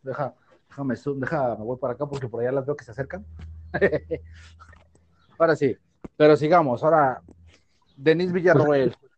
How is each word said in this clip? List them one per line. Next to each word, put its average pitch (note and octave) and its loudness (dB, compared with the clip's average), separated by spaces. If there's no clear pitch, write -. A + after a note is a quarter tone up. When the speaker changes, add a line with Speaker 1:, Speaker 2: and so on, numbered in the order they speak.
Speaker 1:
deja, C3 -8
déjame C3+ -6
su-, C#3 -8
deja, B2+ -4
me G#2+ -12
voy B2+ -6
para B2+ -6
acá D3 -8
porque C3+ -10
por A2+ -8
allá B2 -2
las C3+ -4
veo D3 -4
que D3 -18
se A#2 -20
acercan. C#3 -12
<laughs> - -8
Ahora D#3+ 4
sí, C3+ 0
pero D3+ 6
sigamos, C#3+ 2
ahora, D3 2
Denise D#3+ 0
Villarroel. D3 2
Speaker 2:
Pues, - -20